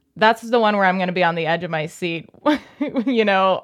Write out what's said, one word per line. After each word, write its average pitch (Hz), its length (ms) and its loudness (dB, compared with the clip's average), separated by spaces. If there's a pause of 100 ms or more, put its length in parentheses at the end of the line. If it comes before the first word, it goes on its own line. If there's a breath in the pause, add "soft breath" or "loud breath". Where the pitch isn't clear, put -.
(160)
that's 226 260 2
the 233 160 0
one 208 180 2
where 196 80 2
I'm 185 140 2
gonna 180 140 -2
be 180 100 0
on 170 140 2
the 165 100 -4
edge 170 160 -2
of 175 80 -10
my 156 160 -4
seat, 170 420 -8 (160)
<laughs> - 360 -2 (260)
you 233 180 0
know, 190 400 2